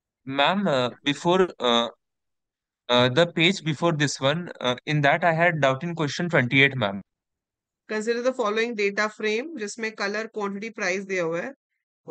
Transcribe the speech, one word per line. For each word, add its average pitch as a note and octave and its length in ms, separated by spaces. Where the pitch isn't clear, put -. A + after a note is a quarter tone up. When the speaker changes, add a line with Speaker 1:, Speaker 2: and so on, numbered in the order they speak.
Speaker 1:
Ma'am, D3+ 420
uh, B2+ 240
before, E3+ 440
uh, A#2 280
uh, B2 220
the D#3+ 160
page E3+ 360
before D#3+ 300
this D3 280
one, D#3 300
uh, B2 140
in D3+ 160
that D#3 200
I E3+ 100
had E3 280
doubt C3+ 240
in E3+ 100
question E3 340
twenty-eight, C3+ 480
ma'am। G2+ 240
Speaker 2:
Consider A3 340
the B3+ 120
following A3+ 400
data G#3 340
frame, A3 500
जिसमें G#3+ 360
color, G#3+ 400
quantity, G3+ 400
price G3 320
दिया F#3+ 160
हुआ E3 200
है। C4 120